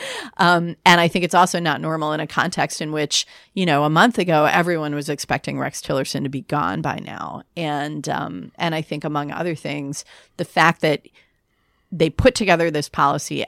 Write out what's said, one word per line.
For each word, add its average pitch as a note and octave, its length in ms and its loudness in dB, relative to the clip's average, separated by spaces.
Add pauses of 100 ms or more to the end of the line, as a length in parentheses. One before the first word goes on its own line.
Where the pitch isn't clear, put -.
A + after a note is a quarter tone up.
(360)
Um, E3+ 480 4
and F3 160 10
I E3+ 80 4
think F3 160 0
it's E3+ 100 -4
also F3+ 240 6
not E3 220 0
normal D#3 320 -2
in D#3 80 -4
a D#3 60 -6
context D3+ 560 -2
in D#3 100 -6
which, D3+ 340 -2 (280)
you F#3+ 100 -2
know, D3 200 4
a D3+ 40 2
month F#3 300 4
ago, E3 260 4
everyone D#3+ 500 2
was D3 140 -6
expecting C#3 500 -4
Rex C3+ 220 -6
Tillerson C#3 440 -4
to C#3 40 -4
be C3+ 140 -8
gone D#3+ 400 -4
by D3 160 -4
now. - 460 -12 (120)
And, D3 540 -6
um, F2+ 460 -8
and E3 180 -4
I D#3+ 80 -4
think, D3+ 220 -8
among D3 260 -4
other E3 240 -6
things, C#3+ 500 -8 (320)
the D#3+ 80 -4
fact E3 380 2
that D3+ 240 0 (840)
they F#3+ 200 0
put - 240 4
together E3+ 360 2
this D3 200 -4
policy C#3+ 580 0